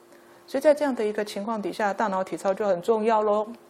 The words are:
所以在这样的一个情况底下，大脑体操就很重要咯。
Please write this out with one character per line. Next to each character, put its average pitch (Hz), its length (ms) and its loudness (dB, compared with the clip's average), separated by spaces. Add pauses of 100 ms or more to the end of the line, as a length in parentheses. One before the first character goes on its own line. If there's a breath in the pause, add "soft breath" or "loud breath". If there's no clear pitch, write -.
(460 loud breath)
所 - 120 -4
以 269 40 -6
在 302 120 8
这 294 100 -2
样 269 100 0
的 233 100 -2
一 208 80 0
个 208 120 -4
情 202 200 -8
况 220 160 -4
底 330 120 -6
下， 202 200 -2
大 220 160 -2
脑 190 160 -2
体 - 120 -8
操 196 180 0
就 214 120 -2
很 180 140 2
重 220 240 2
要 220 180 4
咯。 214 240 2 (240)